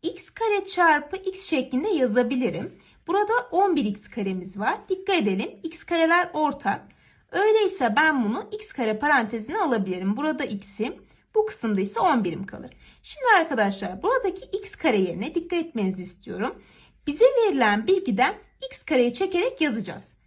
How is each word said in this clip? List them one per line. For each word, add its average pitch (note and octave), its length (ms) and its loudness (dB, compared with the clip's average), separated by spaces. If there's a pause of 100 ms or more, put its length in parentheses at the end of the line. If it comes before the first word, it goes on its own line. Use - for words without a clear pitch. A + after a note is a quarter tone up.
X - 280 -8
kare G#4 360 -2
çarpı D#4+ 500 2
x - 300 -6
şeklinde C4 420 0
yazabilirim. B3 880 0 (280)
Burada G4+ 260 2 (180)
on F#4 260 2
bir G#3+ 80 0
x G3+ 240 -6
karemiz F#3+ 500 -6
var. A3 200 -2 (100)
Dikkat F#4+ 280 0
edelim, G#3 340 0 (120)
x - 220 -8
kareler E4+ 480 2
ortak. C#4+ 560 -2 (420)
Öyleyse F#4+ 680 2
ben D4 280 4
bunu A#3 280 -4
x - 200 -10
kare A3 260 -2
parantezine B3 600 0
alabilirim. G3 580 0
Burada D4+ 280 -2
x'im, G#3+ 520 -6 (380)
bu G#4+ 120 4
kısımda A3 340 -2
ise G3 200 -2
on D4 240 4
birim F#3 220 -4
kalır. - 240 -10 (320)
Şimdi C#5+ 240 -6 (100)
arkadaşlar G#3 680 0
buradaki A#4 420 0 (140)
x - 160 -10
kare A3 260 2
yerine F#3 340 -2
dikkat F4 240 -2
etmenizi F#3+ 440 -2
istiyorum. F#3+ 600 -8 (440)
Bize D#4 180 2
verilen C#4+ 640 4
bilgiden E4 480 2 (320)
x - 160 -10
kareye B3 300 2
çekerek F#4+ 480 -2
yazacağız. A3+ 560 -4 (100)